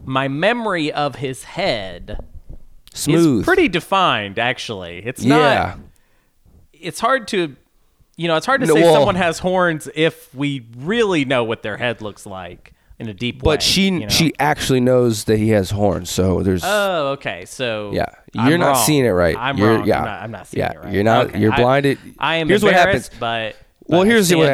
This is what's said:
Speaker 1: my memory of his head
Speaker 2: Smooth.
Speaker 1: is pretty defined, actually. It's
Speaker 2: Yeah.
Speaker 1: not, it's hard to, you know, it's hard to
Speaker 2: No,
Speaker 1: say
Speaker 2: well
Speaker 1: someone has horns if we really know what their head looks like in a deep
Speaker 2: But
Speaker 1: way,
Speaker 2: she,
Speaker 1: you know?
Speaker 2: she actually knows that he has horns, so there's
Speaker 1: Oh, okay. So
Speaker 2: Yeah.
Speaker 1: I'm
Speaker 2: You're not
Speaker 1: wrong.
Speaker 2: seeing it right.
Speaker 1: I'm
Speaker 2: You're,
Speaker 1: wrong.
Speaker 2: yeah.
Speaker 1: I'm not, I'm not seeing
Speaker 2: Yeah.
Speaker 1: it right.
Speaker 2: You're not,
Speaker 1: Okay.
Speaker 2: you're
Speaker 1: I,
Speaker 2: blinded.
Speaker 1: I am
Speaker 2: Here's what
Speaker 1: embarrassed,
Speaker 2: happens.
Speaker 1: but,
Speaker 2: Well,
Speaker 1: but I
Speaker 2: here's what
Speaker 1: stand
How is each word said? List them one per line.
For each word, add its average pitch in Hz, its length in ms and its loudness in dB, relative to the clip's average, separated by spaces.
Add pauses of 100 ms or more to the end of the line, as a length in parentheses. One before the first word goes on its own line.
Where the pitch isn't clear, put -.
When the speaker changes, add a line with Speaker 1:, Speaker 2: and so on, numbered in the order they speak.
Speaker 1:
my 131 220 -2
memory 180 640 -2
of 143 240 -4
his 131 280 -8
head 104 760 -6 (760)
Speaker 2:
Smooth. 151 480 2
Speaker 1:
is - 40 -4
pretty 349 240 2
defined, 147 720 -2
actually. 98 680 -6
It's - 180 -8
Speaker 2:
Yeah. 123 140 4
Speaker 1:
not, 147 420 2 (960)
it's 170 260 -12
hard 262 300 0
to, 170 260 -2 (600)
you 165 100 -4
know, 160 80 2
it's 160 100 -2
hard 269 160 0
to 170 60 2
Speaker 2:
No, 151 80 4
Speaker 1:
say 160 60 6
Speaker 2:
well 170 140 8
Speaker 1:
someone 165 200 4
has 175 240 -2
horns 180 560 0
if - 400 -2
we 139 300 -4 (120)
really 180 480 0
know 127 180 0
what 113 200 -4
their 104 140 -6
head 117 240 -4
looks 104 240 -12
like 90 480 -16 (260)
in 120 80 -10
a 107 60 -10
deep 117 280 -6
Speaker 2:
But 156 200 2
Speaker 1:
way, - 40 -2
Speaker 2:
she, 190 200 2
Speaker 1:
you 190 60 2 (100)
know? 104 80 -8
Speaker 2:
she 147 300 0
actually 139 420 0
knows 123 440 2
that 110 120 2
he 107 120 2
has 101 220 2
horns, 95 380 0
so 90 340 0
there's 92 220 0
Speaker 1:
Oh, 190 480 -2
okay. 104 320 -10
So 107 480 -6
Speaker 2:
Yeah. 90 120 -2 (320)
Speaker 1:
I'm 117 120 2
Speaker 2:
You're 165 80 4
not 165 160 2
Speaker 1:
wrong. 123 120 2
Speaker 2:
seeing 147 200 2
it 117 60 2
right. 87 260 2
Speaker 1:
I'm 123 200 -4
Speaker 2:
You're, 107 200 4
Speaker 1:
wrong. - 100 -4
Speaker 2:
yeah. 113 120 2
Speaker 1:
I'm - 60 -4
not, 98 180 -10
I'm 113 80 -12
not 92 160 -16
seeing - 160 -6
Speaker 2:
Yeah. - 100 -4
Speaker 1:
it 78 100 -18
right. 98 100 -10
Speaker 2:
You're 98 100 0
not, 113 240 4
Speaker 1:
Okay. - 120 -6
Speaker 2:
you're 107 140 4
Speaker 1:
I, - 20 0
Speaker 2:
blinded. 139 420 2 (220)
Speaker 1:
I 156 180 -2
am 160 120 -2
Speaker 2:
Here's 202 140 4
what 202 100 4
Speaker 1:
embarrassed, 180 400 2
Speaker 2:
happens. - 60 -20
Speaker 1:
but, 113 360 -6 (300)
Speaker 2:
Well, 170 160 2
Speaker 1:
but 196 60 4
I 226 40 4
Speaker 2:
here's 196 220 4
what 160 120 4
Speaker 1:
stand 143 80 4